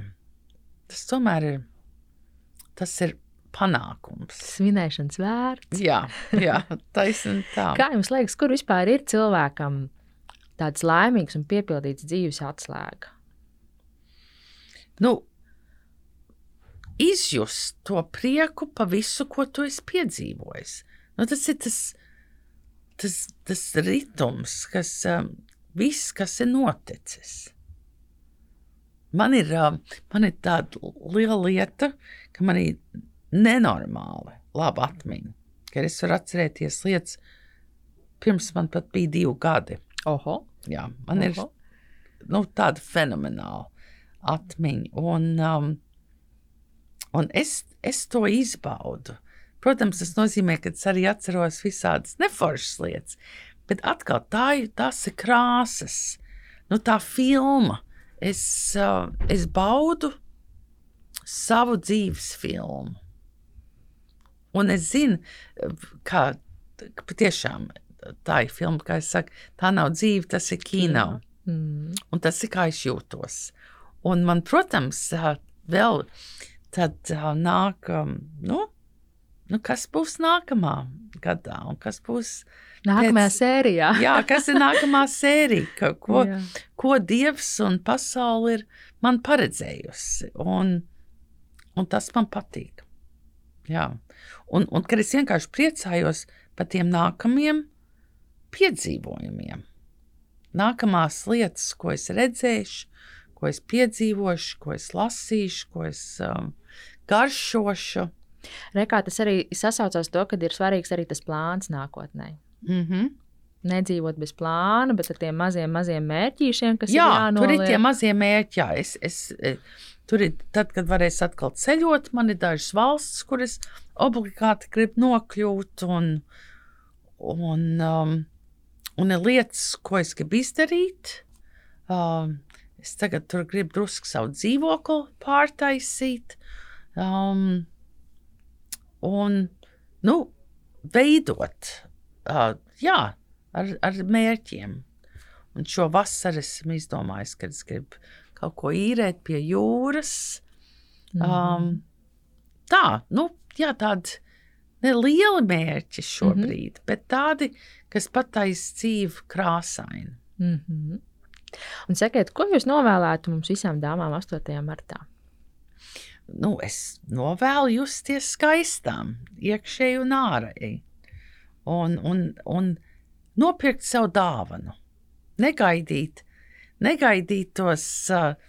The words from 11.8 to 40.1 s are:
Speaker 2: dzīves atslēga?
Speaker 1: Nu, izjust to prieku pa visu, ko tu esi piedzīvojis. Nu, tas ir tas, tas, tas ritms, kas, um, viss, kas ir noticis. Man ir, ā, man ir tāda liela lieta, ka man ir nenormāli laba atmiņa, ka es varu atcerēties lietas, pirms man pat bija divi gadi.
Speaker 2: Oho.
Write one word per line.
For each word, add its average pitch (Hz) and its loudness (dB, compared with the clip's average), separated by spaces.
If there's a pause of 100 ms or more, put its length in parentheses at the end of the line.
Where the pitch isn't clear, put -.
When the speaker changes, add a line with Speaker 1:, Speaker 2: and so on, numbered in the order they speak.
Speaker 2:
dzīves 165 -2
atslēga? - -12 (1900)
Speaker 1:
Nu, 233 4 (1800)
izjust - 0
to 180 -2
prieku 302 -2
pa - -4
visu, 220 -2
ko 269 -2
tu 277 -6
esi 277 -8
piedzīvojis. - -8 (360)
Nu, - -2
tas 277 -4
ir 302 0
tas, - -6 (1200)
tas, 190 -6 (220)
tas - -6 (120)
ritms, 156 -2
kas, 180 -4 (120)
um, 170 -2 (440)
viss, 277 -2
kas - -6
ir 247 0
noticis. - -4 (1800)
Man 214 4
ir, 160 4
ā, 160 4 (400)
man 208 4
ir 175 0
tāda 170 0 (240)
liela 214 2
lieta, 190 0 (360)
ka - -4
man 185 4
ir 160 0 (480)
nenormāli 92 2 (180)
laba 143 0
atmiņa, - -12 (340)
ka - -4
es - -2
varu 175 2
atcerēties 156 -4
lietas, 185 -2 (1000)
pirms 196 2
man 170 -2
pat - -6
bija 175 0
divi 165 0
gadi. 147 0 (240)
Speaker 2:
Oho. 151 -4 (220)